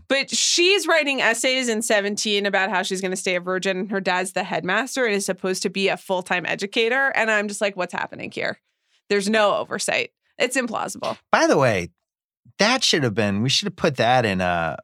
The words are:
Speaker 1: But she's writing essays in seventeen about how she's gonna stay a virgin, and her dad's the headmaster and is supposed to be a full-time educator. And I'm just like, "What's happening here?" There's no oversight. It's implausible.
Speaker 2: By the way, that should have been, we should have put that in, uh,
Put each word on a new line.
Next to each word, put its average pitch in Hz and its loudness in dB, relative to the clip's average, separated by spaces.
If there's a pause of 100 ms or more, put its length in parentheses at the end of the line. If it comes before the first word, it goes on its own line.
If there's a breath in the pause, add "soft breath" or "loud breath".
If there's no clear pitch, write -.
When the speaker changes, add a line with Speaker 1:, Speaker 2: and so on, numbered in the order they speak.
Speaker 1:
But 269 0
she's 349 2
writing 294 2
essays 247 2
in 220 0
seventeen 202 0
about 196 0
how 190 0
she's 190 -4
gonna 185 -2
stay 185 -2
a 180 -2
virgin, 185 -2
and 185 -4
her 196 -2
dad's 185 0
the 180 -2
headmaster 202 -2
and 214 0
is 202 -2
supposed 185 -4
to 208 0
be 190 0
a 170 0
full-time 185 -2
educator. 226 0
And 220 0
I'm 214 0
just 202 -8
like, 202 -2
"What's 175 -6
happening - -8
here?" - -6 (480)
There's 202 0
no 208 4
oversight. - -4 (260)
It's 247 0
implausible. - -4 (140)
Speaker 2:
By 311 4
the 226 6
way, 104 2 (680)
that 240 2
should 170 2
have 117 2
been, 101 0
we 127 0
should - -2
have - -8
put 156 0
that 120 4
in, 98 0
uh, 85 0